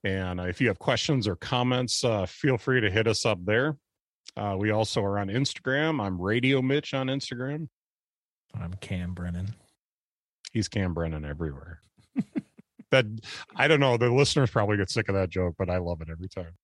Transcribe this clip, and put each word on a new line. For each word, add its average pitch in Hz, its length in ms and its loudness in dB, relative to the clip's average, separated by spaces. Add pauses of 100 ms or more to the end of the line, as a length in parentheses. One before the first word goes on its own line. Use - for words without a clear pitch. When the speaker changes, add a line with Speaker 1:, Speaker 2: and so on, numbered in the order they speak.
Speaker 1:
And, 92 360 -2
uh, 90 40 -6
if 90 160 -4
you 123 80 4
have 95 100 0
questions 123 480 2
or 92 100 0
comments, 127 680 0
uh, 104 220 2
feel 135 320 0
free 127 240 2
to 101 80 2
hit 107 180 2
us - 180 0
up 90 180 0
there. 127 320 2 (600)
Uh, 101 220 -4
we 104 120 2
also 107 320 0
are 98 160 0
on 98 100 -2
Instagram. 135 760 0
I'm 92 180 -4
Radio 123 400 2
Mitch 135 320 0
on 135 140 -2
Instagram. 139 640 -6 (880)
Speaker 2:
I'm 87 200 -8
Cam 90 400 -8
Brennan. 90 420 -6 (960)
Speaker 1:
He's 107 160 -2
Cam 92 260 -2
Brennan 80 320 -4
everywhere. 73 560 -8 (320)
Speaker 2:
<laughs> - 80 -2 (680)
Speaker 1:
That, 131 120 6 (520)
I 135 100 4
don't 151 140 6
know. 127 160 6
The 120 160 4
listeners 135 360 4
probably 104 280 2
get 98 140 -2
sick - 180 -2
of 98 80 2
that 95 120 2
joke, 87 300 0
but 92 100 0
I 90 100 0
love 85 240 -4
it 78 60 -10
every 85 200 -10
time. 87 240 -10 (120)